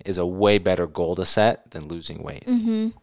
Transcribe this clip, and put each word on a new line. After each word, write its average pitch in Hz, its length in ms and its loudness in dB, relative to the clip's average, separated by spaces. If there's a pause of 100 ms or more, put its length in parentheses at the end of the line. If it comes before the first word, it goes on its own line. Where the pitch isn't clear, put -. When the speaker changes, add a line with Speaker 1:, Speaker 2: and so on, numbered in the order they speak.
Speaker 1:
is 95 140 -4
a 87 60 2
way 101 340 4
better 90 260 2
goal 85 300 -2
to 87 100 -2
set - 460 2
than - 160 -12
losing 82 340 -12
weight. - 240 -12
Speaker 2:
Mm-hmm. 226 440 0 (140)